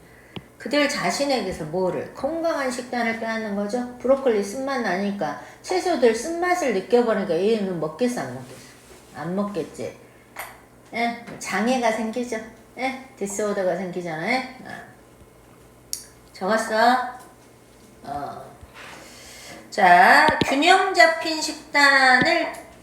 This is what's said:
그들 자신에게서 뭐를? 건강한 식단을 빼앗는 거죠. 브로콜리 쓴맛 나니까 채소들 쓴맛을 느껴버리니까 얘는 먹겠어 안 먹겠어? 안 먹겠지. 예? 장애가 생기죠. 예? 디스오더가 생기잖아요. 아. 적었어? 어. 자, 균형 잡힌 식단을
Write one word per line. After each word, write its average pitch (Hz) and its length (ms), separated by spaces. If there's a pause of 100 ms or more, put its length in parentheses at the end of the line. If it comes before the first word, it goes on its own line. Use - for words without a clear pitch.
(580)
그들 285 300
자신에게서 202 800
뭐를? 160 480
건강한 311 560
식단을 240 480
빼앗는 220 380
거죠. 220 420
브로콜리 247 440
쓴맛 262 400
나니까 196 580 (220)
채소들 311 520
쓴맛을 339 600
느껴버리니까 202 600
얘는 190 460
먹겠어 214 400
안 127 140
먹겠어? - 260 (540)
안 165 220
먹겠지. 196 600 (960)
예? 233 320 (140)
장애가 233 540
생기죠. 226 460 (380)
예? 247 280 (120)
디스오더가 196 600
생기잖아요. 180 680 (240)
아. - 160 (1500)
적었어? 220 760 (920)
어. - 460 (1200)
자, 202 560 (180)
균형 370 480
잡힌 330 480
식단을 285 1120 (300)